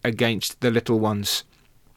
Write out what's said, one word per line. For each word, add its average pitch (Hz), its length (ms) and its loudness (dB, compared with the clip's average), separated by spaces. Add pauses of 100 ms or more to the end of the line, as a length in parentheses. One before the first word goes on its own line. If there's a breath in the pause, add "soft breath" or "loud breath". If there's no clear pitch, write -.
against 117 560 -2
the 123 100 0
little 113 300 2
ones. 104 460 -2 (520)